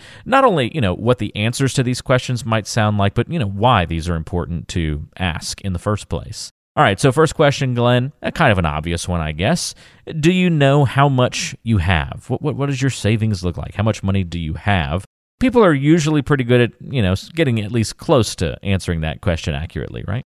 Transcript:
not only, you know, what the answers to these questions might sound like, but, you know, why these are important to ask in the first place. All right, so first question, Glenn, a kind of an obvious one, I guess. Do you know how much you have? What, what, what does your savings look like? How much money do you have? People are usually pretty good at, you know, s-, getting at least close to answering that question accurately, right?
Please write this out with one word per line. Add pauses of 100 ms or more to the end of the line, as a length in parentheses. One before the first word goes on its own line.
(260)
not
only,
you
know,
what
the
answers
to
these
questions
might
sound
like,
but,
you
know,
why
these
are
important
to (100)
ask
in
the
first
place. (260)
All
right,
so
first
question,
Glenn,
a
kind
of
an
obvious
one,
I
guess. (460)
Do
you
know
how
much (100)
you
have?
What,
what,
what
does
your
savings
look
like?
How
much
money
do
you
have? (380)
People
are
usually
pretty
good
at,
you
know,
s-,
getting
at
least
close
to
answering
that
question
accurately,
right?